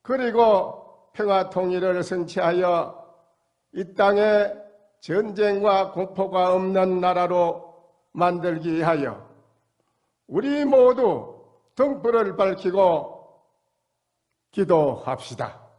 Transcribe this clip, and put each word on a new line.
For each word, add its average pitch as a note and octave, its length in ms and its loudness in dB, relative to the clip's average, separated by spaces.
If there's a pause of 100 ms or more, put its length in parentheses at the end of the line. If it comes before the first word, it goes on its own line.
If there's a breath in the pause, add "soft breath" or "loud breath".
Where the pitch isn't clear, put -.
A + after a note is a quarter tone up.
그리고 A#3 1120 0
평화 F#3+ 380 0
통일을 F3+ 520 -2
성취하여 F3 960 -2 (760)
이 F#3 200 -10
땅에 G#3 560 2 (500)
전쟁과 G3+ 920 0
공포가 F#3 640 -2
없는 F#3 460 0
나라로 F3 760 0 (380)
만들기 E3+ 600 -2
위하여 D#3 540 -2 (1000)
우리 C#4 380 -2
모두 B3 800 2 (300)
등불을 A#3 640 0
밝히고 F#3 1040 0 (1080)
기도합시다. C3 1080 -2 (180)